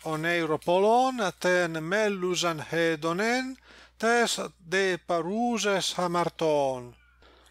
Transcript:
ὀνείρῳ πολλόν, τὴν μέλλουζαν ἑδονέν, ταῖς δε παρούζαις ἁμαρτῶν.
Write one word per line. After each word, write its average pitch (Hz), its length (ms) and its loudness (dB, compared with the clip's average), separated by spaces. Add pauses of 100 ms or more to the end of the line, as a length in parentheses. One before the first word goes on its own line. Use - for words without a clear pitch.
ὀνείρῳ 160 600 -2
πολλόν, 226 480 4 (280)
τὴν 180 380 2
μέλλουζαν 180 920 -2
ἑδονέν, 170 720 0 (520)
ταῖς 226 480 2 (220)
δε 185 300 0
παρούζαις 196 1000 -2
ἁμαρτῶν. 151 960 -2 (580)